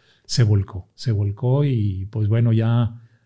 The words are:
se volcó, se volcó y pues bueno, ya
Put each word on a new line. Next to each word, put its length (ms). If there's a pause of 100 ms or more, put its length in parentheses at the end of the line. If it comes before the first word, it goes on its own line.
(240)
se 200
volcó, 500
se 160
volcó 540
y 460
pues 180
bueno, 240
ya 500 (240)